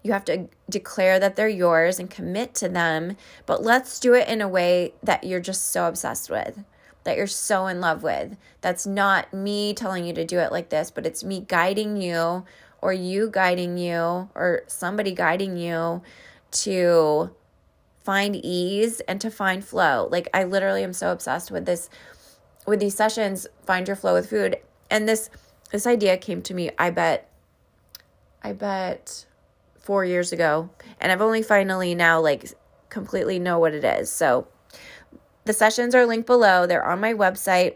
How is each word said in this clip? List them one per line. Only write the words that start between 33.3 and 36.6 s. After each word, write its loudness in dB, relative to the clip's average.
know 2
what 4
it -4
is. 0
So 2
the 0
sessions 2
are 8
linked -2
below. 6